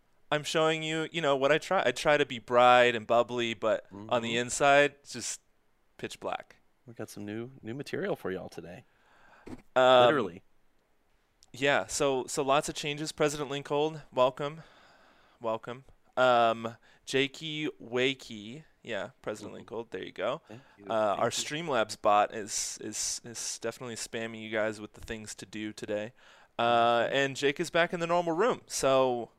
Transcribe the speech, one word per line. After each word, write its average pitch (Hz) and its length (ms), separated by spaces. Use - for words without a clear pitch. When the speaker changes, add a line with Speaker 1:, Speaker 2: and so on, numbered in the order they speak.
Speaker 1:
I'm 147 120
showing 160 400
you, 160 280
you 165 100
know, 143 140
what 139 160
I 160 60
try. 185 280
I 127 60
try 147 260
to 143 80
be 127 140
bright 123 560
and 107 100
bubbly, 120 480
but 107 320
on 120 120
the 117 80
Speaker 2:
Mm-hmm. 117 100
Speaker 1:
inside, 143 640
it's - 120
just - 280
pitch - 240
black. - 340
Speaker 2:
We 120 60
got 113 160
some 104 160
new, 113 260
new 110 120
material 147 420
for - 160
y'all 87 180
today. - 360
Speaker 1:
Um, 127 300
Speaker 2:
Literally. 110 380
Speaker 1:
yeah, 131 360
so, 135 400
so - 140
lots 139 280
of 160 60
changes. 147 360
President 151 400
Lincoln, 147 500
welcome. 143 480
Welcome. 120 420
Um, 117 600
Jakey 151 640
Wakey. 123 800
Yeah, 104 260
President 107 300
Speaker 2:
Mm-hmm. 95 220
Speaker 1:
Lincoln, 113 180
there 95 120
you - 100
go. 123 340
Speaker 2:
Thank 113 140
you. 101 120
Speaker 1:
Uh, 107 200
Speaker 2:
Thank 95 100
Speaker 1:
our 117 80
Speaker 2:
you. 117 40
Speaker 1:
Streamlabs 147 680
bot 104 320
is, - 480
is, - 440
is - 360
definitely 117 340
spamming 113 460
you 110 80
guys 110 300
with 104 140
the - 80
things 110 340
to - 100
do 107 280
today. 107 400
Uh, 117 460
Speaker 2:
Mm-hmm. - 120
Speaker 1:
and 139 200
Jake 143 240
is 170 100
back 170 240
in 175 60
the 170 80
normal 170 260
room, 196 320
so 131 720